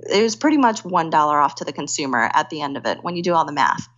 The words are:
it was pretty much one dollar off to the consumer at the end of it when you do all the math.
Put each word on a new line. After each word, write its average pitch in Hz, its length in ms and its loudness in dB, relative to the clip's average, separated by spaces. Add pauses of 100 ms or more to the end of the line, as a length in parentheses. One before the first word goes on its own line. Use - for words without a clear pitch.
it 202 140 2
was 220 140 0
pretty 311 200 2
much 233 280 2
one 175 260 -2
dollar 151 280 4
off 143 180 2
to - 80 -12
the 147 80 -6
consumer 135 600 -2
at 151 180 0
the 151 120 -8
end 139 140 -6
of 117 100 -8
it 98 160 -2
when 175 140 -6
you 175 60 -4
do 175 120 0
all 165 100 4
the 151 80 -6
math. 135 460 0